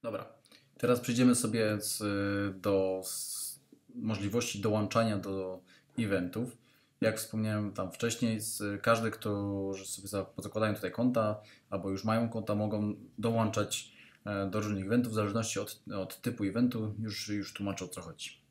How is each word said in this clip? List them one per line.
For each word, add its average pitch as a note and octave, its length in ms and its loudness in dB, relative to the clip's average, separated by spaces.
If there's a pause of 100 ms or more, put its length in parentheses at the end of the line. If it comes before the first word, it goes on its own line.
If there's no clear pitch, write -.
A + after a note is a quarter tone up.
Dobra, A2 300 -6 (440)
teraz A#2+ 220 4
przejdziemy B2 360 6
sobie G#2+ 460 2
z, - 200 -4 (600)
do F#2+ 420 2
s-, - 560 -8 (360)
możliwości G#2 680 -2
dołączania G#2+ 560 2
do F#2+ 440 -4 (380)
eventów. G2+ 580 0 (440)
Jak A2 160 4
wspomniałem G#2+ 560 -2
tam F#2+ 180 -4
wcześniej, A2+ 500 0
z, G2+ 400 -4
każdy, A2+ 300 4
kto, G2+ 600 -2
że F#2+ 120 -8
sobie G2 220 -10
za-, G2 180 -2 (120)
zakładają G#2+ 380 0
tutaj F#2 160 -4
konta A2+ 500 2 (280)
albo G2 200 -2
już F#2+ 140 -4
mają A2+ 260 2
konta, G#2+ 260 -2
mogą G#2 400 0 (220)
dołączać, A2 760 0 (320)
e, G2 240 -2
do G#2 120 0
różnych G#2 240 -2
eventów A#2 260 4
w G#2+ 40 -2
zależności G#2+ 440 0
od, - 240 -8 (120)
od F#2 260 -6
typu A2+ 220 -2
eventu. A2 560 2
Już, G#2+ 300 -6
już G2+ 240 -4
tłumaczę, G2 320 -4
o - 20 -10
co F2+ 140 -10
chodzi. E2+ 280 -10 (220)